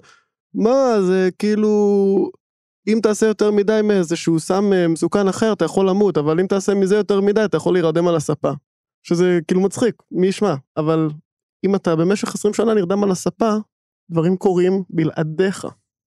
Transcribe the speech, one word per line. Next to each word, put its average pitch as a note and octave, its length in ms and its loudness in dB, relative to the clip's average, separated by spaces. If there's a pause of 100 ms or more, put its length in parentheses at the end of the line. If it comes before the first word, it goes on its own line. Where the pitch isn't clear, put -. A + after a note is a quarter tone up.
(540)
"מה, A#3 540 2
זה F#3 220 2 (100)
כאילו, G#3 920 2 (560)
אם A3 160 0
תעשה A3 220 0
יותר G#3+ 260 0
מדי G#3 320 2
מאיזשהו E3+ 560 0
סם, G3 340 0
אה, F3+ 140 2
מסוכן E3+ 400 0
אחר, G#3+ 260 0
אתה E3+ 120 0
יכול F#3+ 240 0
למות, F#3+ 280 0
אבל D#3 220 0
אם F#3+ 80 0
תעשה G3 260 -2
מזה G3 220 2
יותר G3+ 260 0
מדי, G#3 240 2
אתה E3+ 120 -2
יכול E3+ 160 0
להירדם E3+ 340 2
על E3+ 80 2
הספה." D3 360 -4 (520)
שזה F3 440 0
כאילו F#3 140 0
מצחיק, G3 340 -2 (160)
מי F#3 160 0
ישמע? F#3+ 280 0 (220)
אבל D#3 320 0 (560)
אם G3 100 2
אתה F3 200 0
במשך F3+ 380 0
עשרים G#3 200 -2
שנה A3 200 0
נרדם G3+ 300 0
על G3 80 2
הספה, F#3 400 -2 (600)
דברים E3+ 260 0
קורים F#3 520 0
בלעדיך. D#3+ 800 -2 (440)